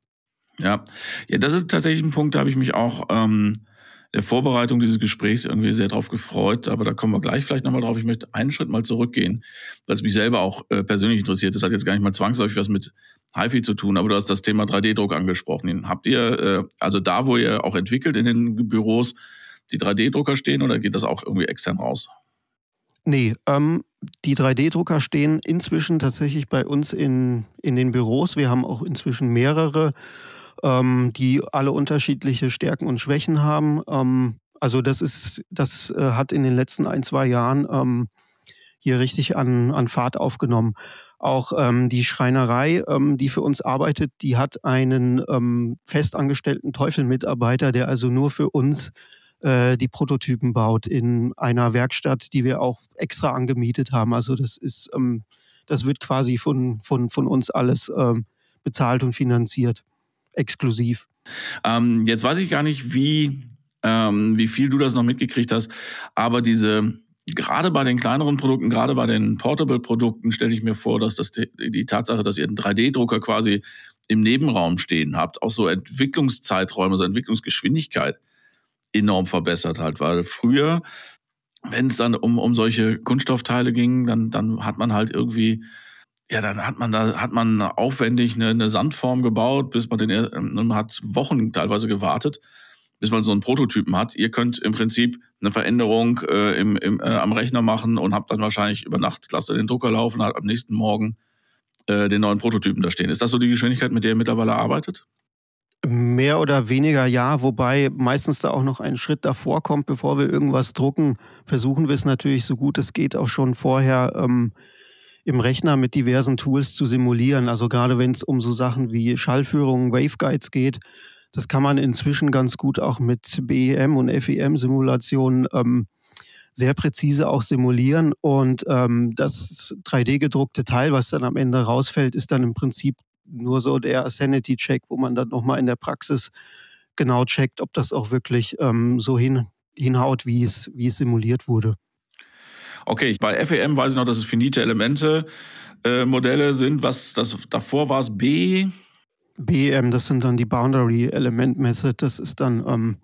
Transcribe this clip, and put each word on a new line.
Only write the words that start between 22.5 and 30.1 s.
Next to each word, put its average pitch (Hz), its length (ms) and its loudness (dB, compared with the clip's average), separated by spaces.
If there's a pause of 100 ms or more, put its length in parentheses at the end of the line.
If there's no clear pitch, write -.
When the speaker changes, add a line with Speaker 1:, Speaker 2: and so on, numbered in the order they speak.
Speaker 2:
Nee, 127 320 2 (100)
ähm, 147 380 2 (400)
die 139 120 2
drei 131 180 2
D 143 160 2
Drucker 165 320 0
stehen 147 420 0
inzwischen 160 560 0
tatsächlich 143 480 -2
bei 131 180 -2
uns 143 280 -2
in, 127 500 0 (180)
in 135 140 0
den 127 160 2
Büros. 127 460 0
Wir 139 120 2
haben 123 140 2
auch 117 180 -6
inzwischen 131 460 -2
mehrere, 151 640 2 (720)